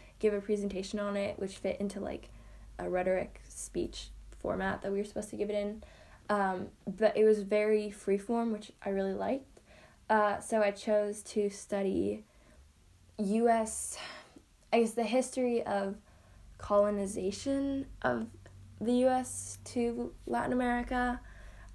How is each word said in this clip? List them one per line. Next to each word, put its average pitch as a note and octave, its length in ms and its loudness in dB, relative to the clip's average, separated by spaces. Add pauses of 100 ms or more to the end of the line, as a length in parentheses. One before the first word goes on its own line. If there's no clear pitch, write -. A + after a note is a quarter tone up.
(180)
give G#3+ 160 4
a G3+ 60 -2
presentation G3+ 580 -2
on G3+ 180 -2
it, G3+ 220 -2
which F#3+ 180 -6
fit - 240 -4
into, G3 200 -4
like, - 300 -8 (480)
a F3+ 100 -4
rhetoric F#3 600 0
speech - 600 -8 (220)
format F#3+ 520 -2
that G3 100 -4
we G3 60 0
were G#3 60 0
supposed G#3 260 -8
to G3+ 60 -10
give G#3 140 -2
it G#3 40 -2
in. G#3 280 -4 (480)
Um, G3 380 0 (180)
but G3+ 300 2
it G#3+ 80 8
was G#3 180 8
very G#3 540 2
freeform, A3+ 560 0
which G#3 180 -8 (140)
I G3+ 60 -2
really G3 240 0
liked. G3+ 460 -4 (480)
Uh, G#3 320 4
so A3 220 2
I G3+ 80 4
chose G#3 520 0
to G3+ 280 0
study G3 760 -2 (920)
U A3 300 4
S, A3+ 500 0 (720)
I A#3 80 6
guess A3 120 4
the A#3 120 0
history B3 580 2
of G3 340 -2 (600)
colonization G#3 1300 0 (160)
of A#3+ 240 0 (540)
the A3+ 120 2
U B3 160 6
S - 580 -2
to A#3+ 460 -2 (140)
Latin A#3+ 260 -2
America. B3 680 0 (540)